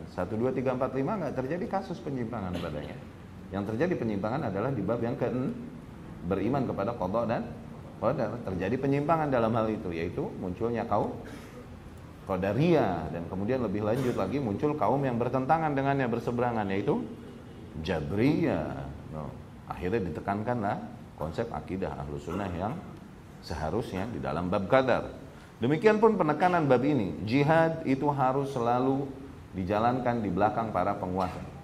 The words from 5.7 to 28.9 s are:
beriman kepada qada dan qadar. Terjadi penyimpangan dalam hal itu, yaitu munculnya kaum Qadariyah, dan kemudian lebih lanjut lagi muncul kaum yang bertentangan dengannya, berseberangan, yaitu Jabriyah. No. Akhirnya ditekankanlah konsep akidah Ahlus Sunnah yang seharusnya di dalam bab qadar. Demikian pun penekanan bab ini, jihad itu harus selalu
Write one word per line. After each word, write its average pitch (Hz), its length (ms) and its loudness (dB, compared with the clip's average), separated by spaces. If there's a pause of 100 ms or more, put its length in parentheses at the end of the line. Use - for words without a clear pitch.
beriman 104 400 2
kepada 101 320 -2
qada 95 300 0
dan 131 140 0 (580)
qadar. 110 320 0 (160)
Terjadi 95 320 0
penyimpangan 147 500 4
dalam 117 240 4
hal 110 160 4
itu, 110 240 -2
yaitu 90 300 -2 (160)
munculnya 110 480 -2
kaum 139 260 2 (1120)
Qadariyah, 98 880 4
dan 85 160 -6
kemudian 101 320 0
lebih 107 260 0
lanjut 120 300 2
lagi 104 240 0
muncul 139 400 2
kaum 127 240 4
yang 120 160 2
bertentangan 135 560 2
dengannya, 135 320 2
berseberangan, 120 640 0
yaitu 143 340 2 (800)
Jabriyah. 85 1000 2 (240)
No. 76 180 -8 (380)
Akhirnya 92 420 -2
ditekankanlah 107 680 -2 (400)
konsep 80 320 -4
akidah 85 400 -4 (100)
Ahlus 71 220 -6
Sunnah 95 320 -4
yang 101 180 -2 (720)
seharusnya 90 680 -2
di - 80 -6
dalam 71 300 -2
bab 101 240 0
qadar. - 500 4 (400)
Demikian 165 400 6
pun 220 160 8
penekanan 170 480 4
bab 127 160 8
ini, 104 400 2
jihad 156 640 4
itu 135 240 2
harus 139 400 2
selalu 131 560 2 (480)